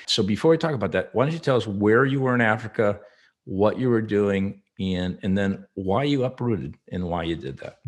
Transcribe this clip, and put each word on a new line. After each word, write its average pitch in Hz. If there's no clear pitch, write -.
So -
before 104
we 160
talk 160
about 101
that, 90
why 117
don't 151
you 170
tell 139
us 104
where 107
you 139
were 127
in 120
Africa, 110
what 98
you 127
were 113
doing, 101
and, 90
and 98
then 98
why 98
you 143
uprooted 113
and 90
why 85
you 82
did 67
that. -